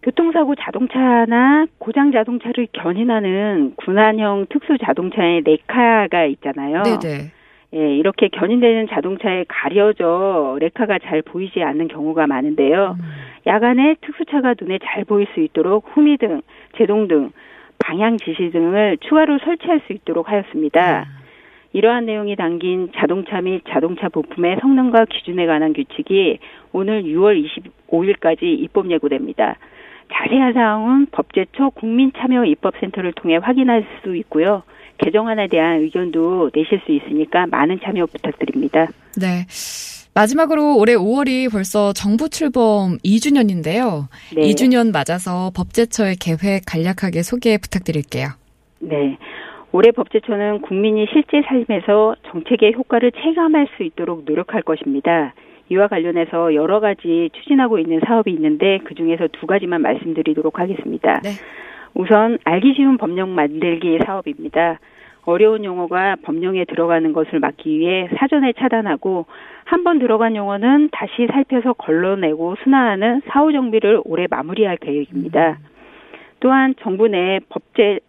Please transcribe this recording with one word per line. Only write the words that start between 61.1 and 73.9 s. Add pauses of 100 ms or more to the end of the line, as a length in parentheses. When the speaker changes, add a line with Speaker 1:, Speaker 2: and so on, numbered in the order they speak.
Speaker 2:
네. (640)
Speaker 1:
우선
알기
쉬운
법령
만들기
사업입니다. (460)
어려운
용어가
법령에
들어가는
것을
막기
위해 (100)
사전에
차단하고 (380)
한
번
들어간
용어는
다시
살펴서
걸러내고
순화하는
사후
정비를